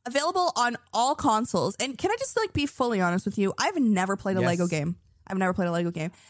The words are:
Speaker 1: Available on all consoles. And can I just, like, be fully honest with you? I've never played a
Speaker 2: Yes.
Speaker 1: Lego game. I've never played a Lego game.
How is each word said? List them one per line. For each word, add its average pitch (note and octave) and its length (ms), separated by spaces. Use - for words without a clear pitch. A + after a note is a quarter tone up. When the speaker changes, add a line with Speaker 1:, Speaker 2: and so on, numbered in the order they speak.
Speaker 1:
Available D#4+ 500
on A#3+ 200
all B3+ 200
consoles. G#3+ 640
And C4 200
can F#4 120
I A#4 80
just, C5+ 200
like, G#4+ 160
be D4 100
fully A#3+ 380
honest F3 240
with G3 100
you? G3 220
I've F4+ 180
never G3 400
played G3 220
a - 20
Speaker 2:
Yes. - 80
Speaker 1:
Lego F3 180
game. E3 300
I've F#3+ 120
never F#3 140
played F3+ 160
a E3+ 40
Lego E3+ 180
game. E3+ 200